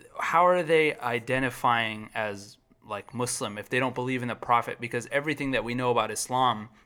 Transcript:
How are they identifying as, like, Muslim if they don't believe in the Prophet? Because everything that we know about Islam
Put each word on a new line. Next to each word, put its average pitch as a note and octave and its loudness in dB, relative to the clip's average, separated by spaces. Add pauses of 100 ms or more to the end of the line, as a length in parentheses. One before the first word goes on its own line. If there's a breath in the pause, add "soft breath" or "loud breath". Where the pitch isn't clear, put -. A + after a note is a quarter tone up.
(200)
How E3+ 4
are F3+ 4
they D#3 4
identifying A#2+ 0
as, G#2 -6 (280)
like, G#2 -10
Muslim A#2+ -4
if G#2 -12
they B2+ 0
don't B2+ 0
believe B2+ -2
in B2 -4
the A2+ -4
Prophet? A#2+ 0
Because A#2+ -6
everything C#3+ -2
that A#2 2
we A#2+ -4
know B2 0
about A2 2
Islam A#2 0 (180 soft breath)